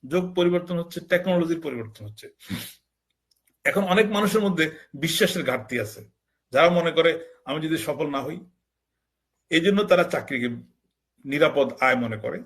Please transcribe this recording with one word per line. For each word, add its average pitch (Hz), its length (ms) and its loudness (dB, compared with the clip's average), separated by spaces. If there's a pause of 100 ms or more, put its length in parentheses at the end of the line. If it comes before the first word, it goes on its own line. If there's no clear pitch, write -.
যুগ 180 280 -2
পরিবর্তন 175 440 0
হচ্ছে, 170 220 -8
টেকনোলজির 175 600 0
পরিবর্তন 113 440 -10
হচ্ছে। - 260 -18 (1300)
এখন 196 200 0
অনেক 196 220 2
মানুষের 208 340 2
মধ্যে 160 300 0 (240)
বিশ্বাসের 160 500 -2
ঘাটতি 123 360 -4
আছে, - 240 -10 (460)
যারা 160 200 6
মনে 170 200 2
করে, 160 340 2 (200)
"আমি 156 220 -6
যদি 156 120 0
সফল 147 320 -4
না 135 120 -4
হই," 165 180 -10 (1120)
এই 165 100 4
জন্য 202 240 4
তারা 180 200 6
চাকরিকে 127 440 -4 (760)
নিরাপদ 143 560 2
আয় 127 160 4
মনে 117 200 -4
করে 110 300 -8